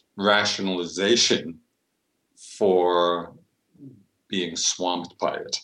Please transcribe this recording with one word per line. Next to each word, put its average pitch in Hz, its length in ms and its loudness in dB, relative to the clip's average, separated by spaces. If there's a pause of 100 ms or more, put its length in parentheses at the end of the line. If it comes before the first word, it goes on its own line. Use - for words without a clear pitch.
(160)
rationalization 98 1400 0 (760)
for 87 1000 2 (960)
being 90 280 -4
swamped 87 640 -4
by - 180 -2
it. - 280 -8